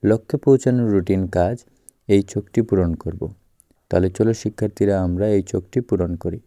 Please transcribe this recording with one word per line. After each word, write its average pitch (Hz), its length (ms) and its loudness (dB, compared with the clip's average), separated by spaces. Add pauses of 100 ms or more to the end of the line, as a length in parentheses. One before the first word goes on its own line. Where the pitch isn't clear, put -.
লক্ষ্যে 110 420 0
পৌঁছানোর 127 480 4
রুটিন 95 340 2
কাজ, 92 280 0 (540)
এই 101 120 4 (100)
ছকটি - 300 -4
পূরণ 92 300 0 (120)
করব। 87 180 -8 (680)
তাহলে 92 200 2
চলো 110 240 0
শিক্ষার্থীরা, 104 640 -2 (100)
আমরা 90 220 -2
এই 101 240 0
ছকটি - 300 -4
পূরণ 90 340 -2
করি। 87 320 -8